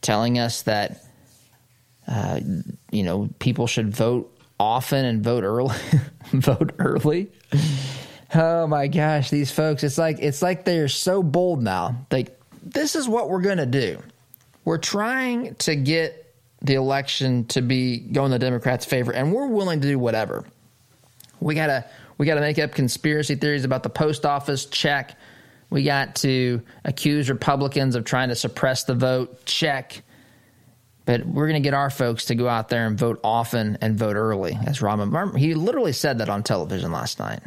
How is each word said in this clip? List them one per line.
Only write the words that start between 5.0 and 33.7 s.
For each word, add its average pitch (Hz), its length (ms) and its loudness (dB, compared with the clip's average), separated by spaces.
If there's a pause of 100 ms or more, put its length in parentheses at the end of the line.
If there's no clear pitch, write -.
and 113 180 0
vote 117 200 0
early, 113 320 0 (280)
<laughs> - 280 -14
vote 135 480 2
early. 170 520 0 (1000)
Oh 165 320 4
my 147 220 2
gosh, 151 420 2
these 147 220 0
folks, 156 320 0
it's 143 160 -2
like, 160 200 2
it's 143 220 -2
like 185 240 0
they're 165 220 2
so 185 340 0
bold 170 400 2
now. 104 480 -2
Like, - 320 -2 (220)
"This 285 320 -4
is 294 120 -2
what 220 220 0
we're 185 120 0
gonna 180 260 0
do. 120 340 -2 (640)
We're 165 160 -2
trying 240 760 -4
to - 180 0
get 156 480 0 (380)
the 135 140 4
election 135 680 0
to - 160 0
be 127 380 0
going 139 320 0
the 123 80 2
Democrats' 123 460 0
favor, 123 280 0
and 135 180 0
we're 254 140 0
willing 190 360 0
to 139 60 2
do 139 120 2
whatever. 113 460 -2 (920)
We 151 140 0
gotta, 147 320 0 (320)
we 147 80 2
gotta 151 160 2
make 147 160 2
up 151 140 0
conspiracy 151 640 0
theories 143 300 0
about 131 180 0
the 120 60 -2
post 156 360 0
office. 143 400 0
Check. 143 500 -2 (540)
We 139 140 0
got 139 340 0
to 127 460 2 (200)
accuse 147 460 0
Republicans 135 680 2
of 113 100 -2
trying 127 240 2
to 120 60 -2
suppress 131 500 -2
the 127 100 0
vote. 127 500 0
Check. 139 560 -4 (1000)
But 120 240 2
we're 151 180 0
gonna 156 140 0
get 139 160 2
our 139 160 0
folks 120 340 -2
to 123 100 -2
go 123 140 0
out 113 200 -2
there 117 180 0
and 110 100 0
vote 117 260 0
often 113 580 0